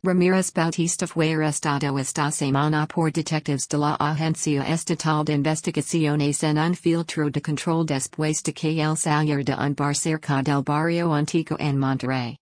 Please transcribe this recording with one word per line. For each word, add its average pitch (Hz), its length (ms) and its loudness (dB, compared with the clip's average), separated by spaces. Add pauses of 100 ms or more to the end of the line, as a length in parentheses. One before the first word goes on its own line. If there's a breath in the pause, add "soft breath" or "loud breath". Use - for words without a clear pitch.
Ramírez 185 480 4
Bautista 170 560 0
fue 160 280 0
arrestado 147 640 0
esta 143 320 -2
semana 151 580 2
por 160 240 0
detectives 151 560 -2
de 151 80 -2
la 147 240 0
Agencia 151 680 0
Estatal 156 600 0
de 151 80 0
Investigaciones 151 1080 0
en 151 140 2
un 165 180 2
filtro 165 540 0
de 147 140 -2
control 165 420 0
después 156 580 -2
de 151 120 -4
que 160 260 -2
él 156 160 0
saliera 151 480 0
de 139 80 0
un 143 220 -2
bar 143 200 0
cerca 151 480 -2
del 139 200 0
barrio 165 500 0
antiguo 156 480 0
en 139 180 0
Monterrey. 131 680 -2